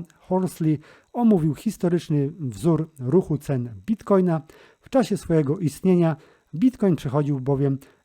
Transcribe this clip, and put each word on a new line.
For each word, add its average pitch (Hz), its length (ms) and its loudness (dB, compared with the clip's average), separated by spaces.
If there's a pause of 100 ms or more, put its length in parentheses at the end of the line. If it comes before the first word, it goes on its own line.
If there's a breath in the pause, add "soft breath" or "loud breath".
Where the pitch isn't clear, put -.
(200)
Horsley 180 600 -2 (340 loud breath)
omówił 190 420 2
historyczny 160 840 -2
wzór 151 500 -2 (100)
ruchu 147 380 0
cen 123 320 -4 (160)
Bitcoina. 185 560 0 (400 loud breath)
W - 80 -20
czasie 208 280 0
swojego 160 420 0
istnienia 170 560 2 (400 soft breath)
Bitcoin 196 400 2
przechodził 143 440 -2
bowiem, 139 380 0 (280 soft breath)